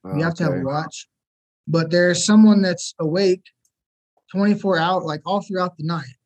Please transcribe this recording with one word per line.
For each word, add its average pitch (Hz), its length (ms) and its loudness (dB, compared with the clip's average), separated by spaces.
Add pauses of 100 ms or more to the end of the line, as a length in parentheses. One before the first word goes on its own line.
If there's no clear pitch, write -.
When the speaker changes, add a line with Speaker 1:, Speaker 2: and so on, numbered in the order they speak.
(160)
Speaker 1:
You 160 80 -2
have 165 100 -4
to 175 100 -6
have 147 100 -2
a - 20 -4
Speaker 2:
Okay. 131 80 -6
Speaker 1:
watch. 143 420 -8 (640)
But 160 240 0
there's 175 320 2
someone 214 380 6
that's 180 360 -4
awake 185 460 0 (880)
twenty-four 196 460 0
hour, 175 240 0
like, 156 220 -6
all 196 180 -2
throughout 180 340 -6
the 156 80 -12
night. 156 420 -8